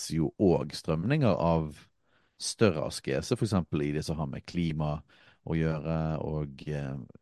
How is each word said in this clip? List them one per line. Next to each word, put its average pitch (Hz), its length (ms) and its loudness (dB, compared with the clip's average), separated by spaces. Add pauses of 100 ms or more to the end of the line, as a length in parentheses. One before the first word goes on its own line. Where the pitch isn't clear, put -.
(120)
jo 78 260 0
også 76 440 4
strømninger 107 480 2
av 80 460 2 (640)
større 87 480 2
askese, - 480 -2
for 120 80 0
eksempel 85 400 0
i 73 80 0
det 76 120 -2
som 78 160 -4
har 73 80 -2
med - 200 -10
klima 76 520 -2 (440)
å 82 120 -2
gjøre, 80 680 0
og, 76 440 -4
eh, 71 280 -4 (260)